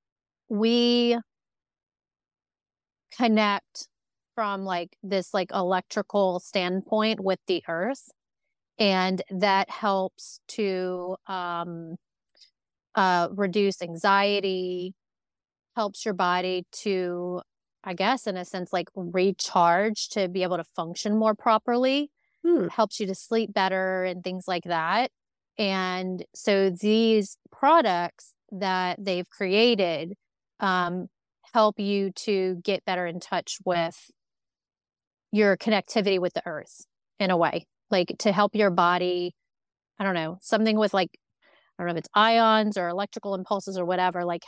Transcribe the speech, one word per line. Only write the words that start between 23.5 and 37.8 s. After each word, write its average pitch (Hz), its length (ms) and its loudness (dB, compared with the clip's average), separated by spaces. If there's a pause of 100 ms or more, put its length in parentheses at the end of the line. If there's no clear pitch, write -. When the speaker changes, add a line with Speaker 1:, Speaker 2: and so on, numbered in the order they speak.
Speaker 1:
better 190 520 0
and 180 180 -6
things 185 240 -8
like 180 180 -4
that. 175 460 -2 (460)
And 185 680 -4 (100)
so 196 360 2
these 214 640 2 (140)
products 233 800 2 (180)
that 185 520 -2
they've 180 260 -2
created, 190 840 0 (460)
um, 180 460 0 (460)
help 214 260 4
you 202 320 0
to 190 520 -2
get 190 220 -2
better 180 220 -2
in 175 120 -8
touch - 460 -6
with 170 460 -2 (1200)
your 208 240 6
connectivity 202 600 0
with 175 140 -2
the 165 120 -6
earth - 400 -12 (340)
in 190 120 2
a 180 60 4
way, 165 280 0 (240)